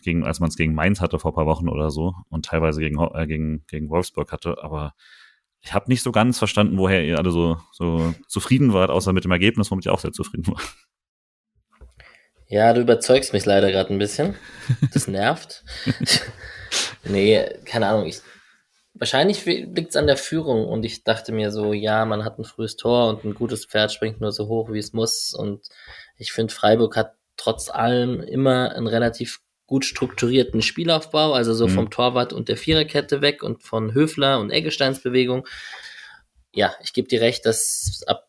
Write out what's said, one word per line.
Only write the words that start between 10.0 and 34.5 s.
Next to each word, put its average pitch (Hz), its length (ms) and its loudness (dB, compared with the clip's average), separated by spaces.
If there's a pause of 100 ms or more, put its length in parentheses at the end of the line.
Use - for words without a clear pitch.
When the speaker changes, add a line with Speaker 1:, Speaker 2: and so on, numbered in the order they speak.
Speaker 1:
sehr 76 120 -6
zufrieden - 340 -8
war. - 140 -2 (1900)
Speaker 2:
Ja, 110 240 6
du 120 80 4
überzeugst 120 520 4
mich 98 140 0
leider 98 240 6
grad 95 200 0
ein 98 80 0
bisschen. 101 360 -2 (580)
Das - 160 0
nervt. 104 560 -4 (220)
<laughs> - 180 -4 (960)
Nee, 101 460 4 (160)
keine 113 220 -2
Ahnung. 104 200 2
Ich, - 140 -10 (720)
wahrscheinlich 180 540 0
liegt's 170 500 -4
an 147 100 2
der 139 120 4
Führung 143 500 -2
und 110 160 -4
ich - 180 -8
dachte 110 300 -2
mir 107 180 -2
so, 104 220 -2
ja, 107 320 0
man 107 200 -2
hat 107 140 -10
ein 110 60 -8
frühes - 320 -10
Tor 120 320 2
und 110 160 -4
ein 104 100 -6
gutes 110 300 -4
Pferd 107 260 0
springt 110 300 -6
nur 107 120 -4
so 104 160 -6
hoch, 113 220 -4
wie 107 80 -4
es 104 140 -8
muss - 420 -4
und 101 320 -8 (500)
ich - 160 -12
find, 113 200 -2
Freiburg 110 440 4
hat 113 180 -2 (240)
trotz - 320 -4
allem 123 500 0
immer 127 560 0
ein 117 100 -4
relativ 117 540 -2 (300)
gut 135 140 0
strukturierten 123 800 0
Spielaufbau, 156 680 2
also 117 220 2
so 113 140 2
Speaker 1:
Mhm. - 20 2
Speaker 2:
vom 107 200 2
Torwart 123 420 0
und 117 160 -8
der 110 80 0
Viererkette 147 640 0
weg 143 220 0
und 117 180 -6
von 110 320 -4
Höfler 139 460 2
und 104 100 -4